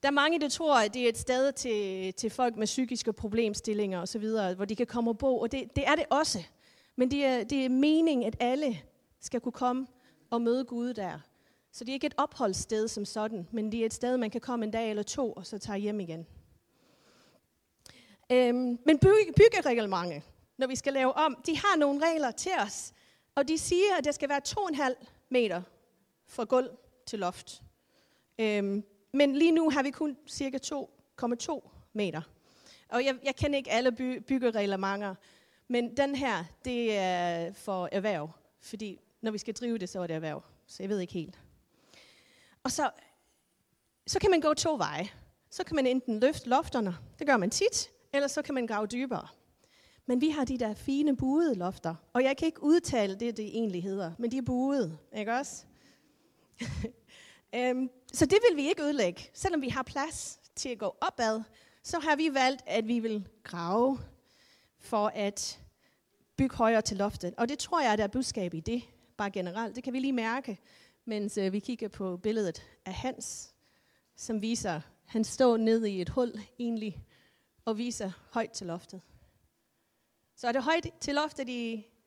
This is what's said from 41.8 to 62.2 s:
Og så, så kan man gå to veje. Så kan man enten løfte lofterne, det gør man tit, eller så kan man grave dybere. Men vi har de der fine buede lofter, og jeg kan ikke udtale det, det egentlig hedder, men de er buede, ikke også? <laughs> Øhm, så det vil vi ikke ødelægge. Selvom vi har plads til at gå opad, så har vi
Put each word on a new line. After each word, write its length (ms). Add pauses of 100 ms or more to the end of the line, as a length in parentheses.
Og 80
så, 180 (1160)
så 120
kan 120
man 100
gå 120
to 220
veje. 340 (400)
Så 140
kan 120
man 120
enten 320
løfte 300
lofterne, 480 (220)
det 80
gør 100
man 120
tit, 420 (220)
eller 140
så 140
kan 120
man 140
grave 200
dybere. 400 (760)
Men 160
vi 80
har 160
de 120
der 160
fine 440
buede 380
lofter, 400 (180)
og 100
jeg 140
kan 80
ikke 180
udtale 520
det, 220
det 80
egentlig 380
hedder, 340
men 140
de 60
er 40
buede, 560 (180)
ikke 180
også? 320 (920)
<laughs> 320 (640)
Øhm, 340 (240)
så 120
det 140 (100)
vil 80
vi 120
ikke 140
ødelægge. 500
Selvom 280
vi 80
har 140
plads 560 (160)
til 140
at 80
gå 240
opad, 420 (400)
så 160
har 160
vi 180